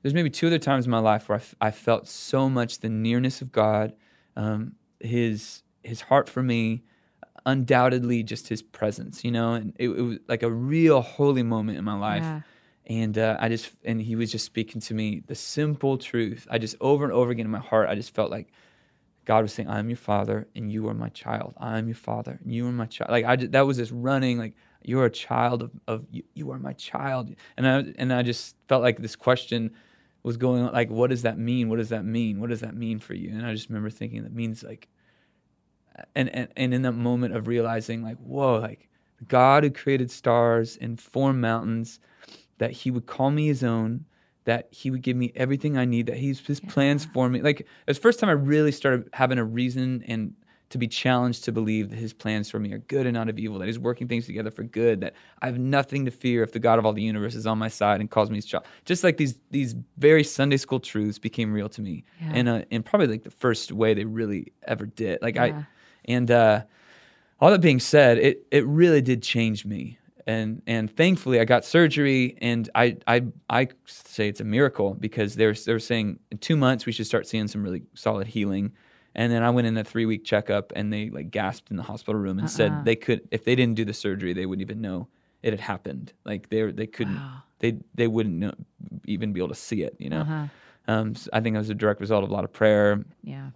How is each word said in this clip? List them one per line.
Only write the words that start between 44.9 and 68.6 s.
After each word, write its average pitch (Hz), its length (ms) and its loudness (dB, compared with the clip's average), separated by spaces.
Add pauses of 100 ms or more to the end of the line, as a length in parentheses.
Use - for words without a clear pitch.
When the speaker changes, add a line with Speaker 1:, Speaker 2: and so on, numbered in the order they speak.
Speaker 1:
would 127 120 -4
give 127 140 0
me 123 200 -2
everything 139 420 0
I 127 80 2
need, 117 200 0
that - 120 -6
he's, 135 280 -4
his 147 140 -4
plans 143 460 0
Speaker 3:
Yeah. 156 60 -18
Speaker 1:
for 127 180 2
me." 127 120 -2
Like, 147 240 0 (220)
it's 139 100 0
the - 40 -16
first 240 180 6
time 208 100 2
I 160 40 6
really 147 380 4
started 131 420 0
having 127 240 2
a 117 60 0
reason 123 600 -2
and 113 280 -4 (360)
to 123 80 -6
be 120 80 0
challenged 123 580 0
to 120 80 -2
believe 110 380 -2
that 110 80 -10
his 113 140 -8
plans 107 360 -4
for 110 120 -6
me 104 120 -4
are - 60 -8
good 135 260 -2
and 123 100 0
not 113 140 -2
of 110 100 -6
evil, 107 200 -6
that 92 80 -4
he's 113 120 -4
working 123 280 -4
things 117 200 -2
together 110 260 -8
for 110 100 -12
good, 113 380 2
that 90 140 -8 (280)
I - 40 -2
have 123 120 -4
nothing 139 460 0
to 123 80 -2
fear 120 320 0
if 107 80 -6
the 113 80 -4
God 113 180 6
of 110 80 2
all 110 60 4
the 107 100 -4
universe 107 320 -2
is 110 120 -8
on 110 120 0
my 110 100 -2
side 104 320 2
and 104 80 -4
calls 107 220 2
me 107 60 -4
his 107 100 -6
child. - 180 -6 (200)
Just, 175 180 -2
like, 180 140 4
these, 135 200 0 (140)
these 117 240 -2 (240)
very 147 240 8
Sunday 143 340 2
school 135 220 -2
truths 107 400 -4
became 110 340 -4
real 104 180 -4
to - 120 -12
me 90 220 -8 (160)
Speaker 2:
Yeah. 160 140 -8
Speaker 1:
in 120 140 4
a, 113 220 0
in 113 140 -2
probably, 190 240 4
like, 110 160 -4
the - 80 -16
first - 400 -2
way 110 220 4
they 104 100 -2
really 110 480 -6 (100)
ever 107 240 -6
did. 107 360 -6
Like, 117 140 -2
I, 120 100 2
Speaker 2:
Yeah. 151 160 -4 (420)
Speaker 1:
and, 123 260 0
uh, 113 320 8 (800)
all 170 100 10
that 202 120 6
being 139 180 6
said, 123 380 8
it, 135 340 4
it 143 140 6